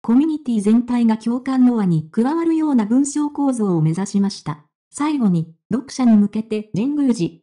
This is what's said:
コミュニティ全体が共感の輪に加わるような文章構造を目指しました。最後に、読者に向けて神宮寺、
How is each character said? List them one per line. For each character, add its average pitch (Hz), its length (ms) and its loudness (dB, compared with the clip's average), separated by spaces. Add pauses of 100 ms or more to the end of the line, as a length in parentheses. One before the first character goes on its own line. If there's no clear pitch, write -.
コ 226 120 0
ミ 285 120 4
ュ - 20 -2
ニ 302 120 -4
テ 254 120 -6
ィ 214 80 -2
全 226 240 2
体 240 220 0
が 220 100 2
共 240 240 -4
感 262 240 0
の 240 120 4
輪 202 100 0
に 160 240 -2
加 220 120 0
わ 330 220 -2
る 330 120 2
よ 311 120 0
う 277 60 0
な 226 100 2
文 254 220 2
章 294 240 -4
構 277 240 -2
造 196 240 0
を - 20 0
目 156 100 2
指 190 160 -4
し 196 140 -2
ま 196 80 0
し - 140 -10
た。 - 240 -10 (240)
最 294 280 -4
後 220 100 2
に、 165 260 -2 (180)
読 - 180 -4
者 262 140 -2
に 220 140 6
向 202 100 2
け 220 140 -6
て 214 320 -8
神 220 140 -2
宮 285 260 0
寺、 170 160 -4 (120)